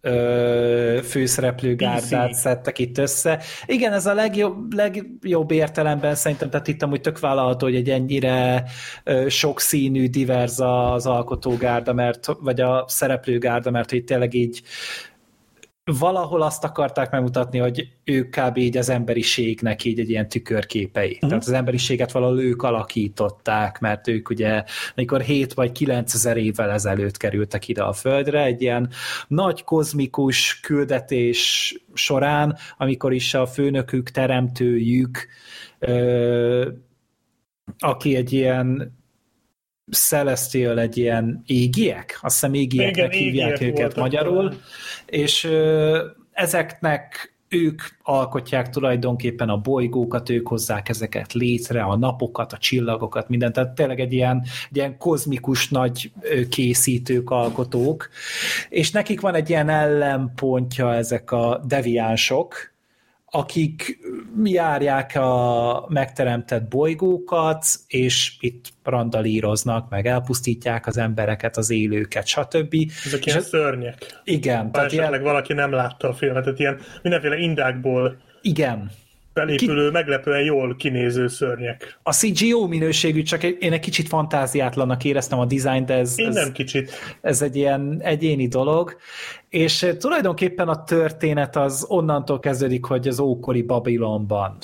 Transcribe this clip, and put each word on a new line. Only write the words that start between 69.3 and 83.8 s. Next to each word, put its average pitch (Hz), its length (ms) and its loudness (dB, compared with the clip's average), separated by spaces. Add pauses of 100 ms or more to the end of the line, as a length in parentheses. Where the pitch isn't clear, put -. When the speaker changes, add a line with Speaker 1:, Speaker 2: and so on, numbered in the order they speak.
Speaker 1:
meg 101 160 -2
elpusztítják 123 800 -2
az 113 100 -2
embereket, 110 600 0
az 110 120 -2
élőket, 107 580 0
stb. 156 480 0 (300)
Speaker 2:
Ezek 139 140 -2
Speaker 1:
És - 60 -4
Speaker 2:
ilyen 151 120 2
Speaker 1:
ez 180 100 -2
Speaker 2:
szörnyek. 127 760 -4
Speaker 1:
Igen, 131 420 0
Speaker 2:
Ha 104 60 -6
Speaker 1:
tehát 143 160 2
Speaker 2:
esetleg 156 220 0
Speaker 1:
ilyen 139 140 -2
Speaker 2:
valaki 143 300 0
nem 143 180 0
látta 127 380 -2
a 123 40 -2
filmet, 131 300 -2
tehát 131 160 -2
ilyen 139 200 0 (220)
mindenféle 151 360 0
indákból 131 800 0 (240)
Speaker 1:
Igen. 127 500 0 (420)
Speaker 2:
felépülő, 151 520 2
Speaker 1:
Ki- 147 60 2
Speaker 2:
meglepően 143 520 0
jól 131 320 0
kinéző 123 520 0
szörnyek. 120 760 -6
Speaker 1:
A 151 100 0
C - 80 2 (100)
G 160 160 0
jó 233 200 4
minőségű, 160 540 2
csak 160 220 -2
én 175 300 0
egy 165 60 0
kicsit 156 280 -2